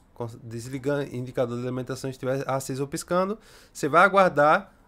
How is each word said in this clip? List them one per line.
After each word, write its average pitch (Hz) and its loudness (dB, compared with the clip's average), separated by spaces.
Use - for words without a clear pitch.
cons-, 120 -10
desligando, 131 -6
indicador 123 -4
de 120 -6
alimentação 127 -6
estiver 131 -4
aceso 135 -4
ou 139 -6
piscando, 185 -2
você - -6
vai 151 6
aguardar 185 4